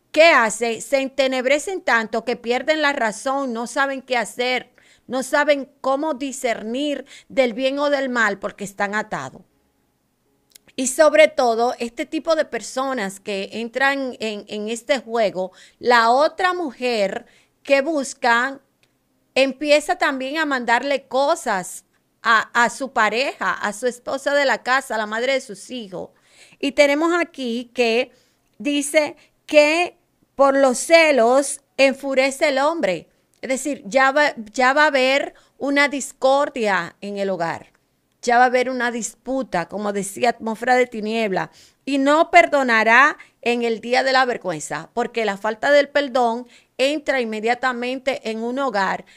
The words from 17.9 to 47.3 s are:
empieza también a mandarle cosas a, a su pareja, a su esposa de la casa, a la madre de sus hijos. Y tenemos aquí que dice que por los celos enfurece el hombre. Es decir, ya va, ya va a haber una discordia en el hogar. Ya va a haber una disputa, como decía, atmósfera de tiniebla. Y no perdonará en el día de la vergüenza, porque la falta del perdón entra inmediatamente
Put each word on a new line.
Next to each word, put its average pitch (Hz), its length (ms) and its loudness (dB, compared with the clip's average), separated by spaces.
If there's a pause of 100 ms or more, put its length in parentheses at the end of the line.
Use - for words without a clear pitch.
empieza 294 640 2
también 277 400 -2
a 320 80 0
mandarle 254 640 0
cosas 254 800 -2 (380)
a, 220 300 2
a 233 180 2
su 262 200 -10
pareja, 226 640 -2
a - 200 -6
su 226 120 -6
esposa 269 480 -6
de 285 120 2
la 220 180 0
casa, 262 320 -2
a - 20 -4
la 220 80 -4
madre 233 280 -4
de 269 80 -2
sus - 280 -16
hijos. 196 400 -12 (500)
Y 285 120 -2
tenemos 294 480 2
aquí 247 560 -6
que 233 360 0 (460)
dice 294 580 0 (300)
que 302 520 4 (360)
por 277 240 4
los 262 220 4
celos 277 840 4 (160)
enfurece 269 720 0
el 269 80 0
hombre. 262 520 -2 (340)
Es 208 60 -6
decir, 262 360 -6
ya 262 260 2
va, 285 220 2 (180)
ya 254 220 2
va 302 120 4
a - 20 4
haber 277 480 0 (240)
una 285 280 2
discordia 262 1120 -2
en 202 180 -8
el 196 100 -2
hogar. 165 420 -6 (520)
Ya 233 140 2
va 247 80 6
a - 20 6
haber 247 220 2
una 247 200 -2
disputa, 233 760 -6
como 208 240 -6
decía, 202 380 -2
atmósfera 233 460 0
de 254 120 4
tiniebla. 214 640 -4 (320)
Y 277 140 -2
no 302 340 2
perdonará 269 840 4 (240)
en 240 220 -2
el 226 180 -2
día 240 200 0
de 262 120 0
la 262 100 4
vergüenza, 165 720 -6
porque 233 320 -4
la 202 100 -2
falta 220 360 -2
del 285 180 4
perdón 247 580 -2 (300)
entra 285 420 -2
inmediatamente 247 1120 -4